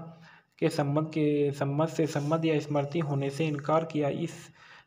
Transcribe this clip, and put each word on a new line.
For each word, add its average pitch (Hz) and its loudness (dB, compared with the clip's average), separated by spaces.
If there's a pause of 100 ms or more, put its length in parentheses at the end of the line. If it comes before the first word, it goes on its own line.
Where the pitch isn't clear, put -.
(580)
के 160 2
संबंध 151 2
के, 147 2
संबंध 143 0
से, 160 0
संबंध 151 0
या 160 4
स्मृति 143 -2
होने 139 0
से 160 -2
इनकार 156 0
किया। 147 -2
इस 160 -4 (560)